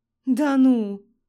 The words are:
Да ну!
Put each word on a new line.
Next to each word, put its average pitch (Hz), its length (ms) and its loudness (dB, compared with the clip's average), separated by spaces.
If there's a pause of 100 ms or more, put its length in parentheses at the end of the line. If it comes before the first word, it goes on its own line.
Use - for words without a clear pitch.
(260)
Да 277 320 -2
ну! 220 480 0 (240)